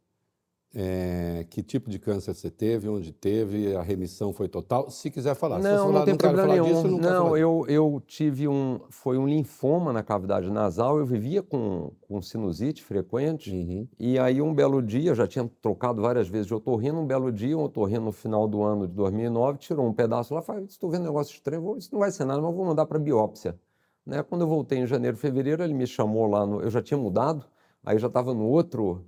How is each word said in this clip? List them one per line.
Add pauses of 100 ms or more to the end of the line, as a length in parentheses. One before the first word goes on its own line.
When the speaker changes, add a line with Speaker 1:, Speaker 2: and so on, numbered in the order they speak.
(760)
Speaker 1:
É,
que
tipo
de
câncer
você
teve,
onde
teve,
a
remissão
foi
total?
Se
quiser
falar.
Se
você
Speaker 2:
Não,
não
Speaker 1:
falar,
Speaker 2:
tem
Speaker 1:
"Não
quero
Speaker 2:
problema
Speaker 1:
falar
disso",
Speaker 2:
nenhum.
Speaker 1:
não
quer
Speaker 2:
Não,
Speaker 1:
falar.
Speaker 2:
eu,
eu
tive
um, (120)
foi
um
linfoma
na
cavidade
nasal,
eu
vivia
com, (100)
com
sinusite
frequente,
Speaker 1:
Uhum. (120)
Speaker 2:
e
aí
um
belo
dia,
eu
já
tinha (100)
trocado
várias
vezes
de
otorrino,
um
belo
dia,
um
otorrino
no
final
do
ano
de
dois
mil
e
nove
tirou
um
pedaço
lá,
falou,
"Estou
vendo
um
negócio
estranho,
vou,
isso
não
vai
ser
nada,
mas
vou
mandar
pra
biópsia." (460)
Né,
quando
eu
voltei
em
janeiro,
fevereiro,
ele
me
chamou
lá
no,
eu
já
tinha
mudado, (400)
aí
já
tava
no
outro